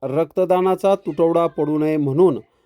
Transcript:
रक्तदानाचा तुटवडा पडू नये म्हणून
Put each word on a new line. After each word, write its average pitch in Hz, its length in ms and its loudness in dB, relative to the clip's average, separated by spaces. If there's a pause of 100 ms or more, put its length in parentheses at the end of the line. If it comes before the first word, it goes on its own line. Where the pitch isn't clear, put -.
रक्तदानाचा 185 920 0
तुटवडा 165 520 0
पडू 151 300 -4
नये 156 200 -2
म्हणून 143 420 2 (260)